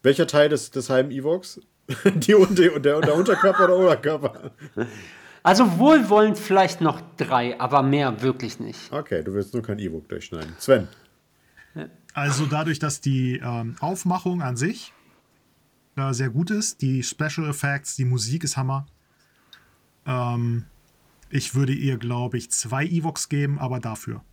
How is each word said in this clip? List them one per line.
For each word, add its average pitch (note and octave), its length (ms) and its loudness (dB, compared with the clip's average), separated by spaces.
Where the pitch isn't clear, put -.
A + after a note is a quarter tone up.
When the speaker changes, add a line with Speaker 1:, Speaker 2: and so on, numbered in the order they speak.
Speaker 1:
Welcher C#3 240 4
Teil D3 220 4
des, D3 220 -2
des C3+ 200 -8
halben C3+ 200 2
Ewoks? D3 500 -6
<laughs> C3 160 -10
Die F3+ 200 4
und, F#3+ 240 6
die, F3 120 8
und C#3+ 140 -4
der, D3 120 4
und D#3 80 0
der D3 100 2
Unterkörper F#3+ 500 4
oder F3+ 120 4
Oberkörper? D3 760 0
Speaker 2:
Also F#3+ 360 6
wohlwollend G#3+ 600 6
vielleicht F#3+ 420 2
noch D#3+ 220 0
drei, B2 420 -2
aber C3+ 220 2
mehr C3+ 400 0
wirklich B2 380 -4
nicht. A2+ 300 -14
Speaker 1:
Okay, A#2 320 -4
du F#2+ 120 -8
willst G2+ 180 -4
nur A#2 100 -4
kein G#2 160 -6
Ewok D#2+ 300 -8
durchschneiden. E2 500 -12
Sven? A#2+ 300 4
Speaker 2:
Ja. D#3 120 -12
Speaker 3:
Also C#3+ 320 -2
dadurch, D#3 320 -4
dass D3 240 -6
die, B2+ 420 -2
ähm, A#2 360 -8
Aufmachung F3+ 600 -4
an B2+ 160 -4
sich, E3+ 380 -6
äh, C3+ 180 -2
sehr B2+ 160 -2
gut E3 200 -2
ist, G#3+ 300 -4
die C3 220 0
Special D#3 480 -6
Effects, C#3+ 460 -6
die C3 100 -2
Musik B2+ 380 -2
ist - 120 -4
Hammer. C3+ 300 -4
Ähm, A#2+ 580 -2
ich - 260 -4
würde C3+ 200 0
ihr, C3+ 240 -2
glaub A#2+ 360 -6
ich, A#2+ 160 -8
zwei C3 360 -4
Ewoks E3 420 -4
geben, C#3+ 300 -2
aber B2+ 220 -4
dafür. A2 420 -10